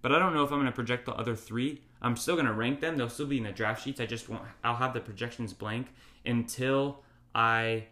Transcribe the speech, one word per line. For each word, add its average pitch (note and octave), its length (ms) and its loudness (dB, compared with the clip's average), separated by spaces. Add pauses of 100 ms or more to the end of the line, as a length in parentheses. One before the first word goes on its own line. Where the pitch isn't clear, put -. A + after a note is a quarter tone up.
but B2+ 100 2
I D#3 80 8
don't F3+ 140 4
know D3 100 4
if C#3+ 80 2
I'm C#3+ 80 2
gonna C3 140 2
project A#2+ 320 -2
the A#2+ 80 -6
other A2+ 240 -2
three. B2 440 -4 (200)
I'm A#2+ 160 2
still F3 180 2
gonna C3 180 2
rank B2 280 0
them. D#3+ 160 0
They'll A#2+ 100 0
still D3 200 -4
be C#3 100 0
in A2+ 80 -2
the G2+ 80 -6
draft G#2+ 280 0
sheets. C3+ 200 -6
I A#2 40 0
just A2+ 220 -6
won't, - 160 -8 (180)
I'll A#2 140 2
have B2+ 180 0
the A#2+ 60 -2
projections A2+ 540 -6
blank A2+ 340 -4 (380)
until C3 800 0 (280)
I A2+ 580 4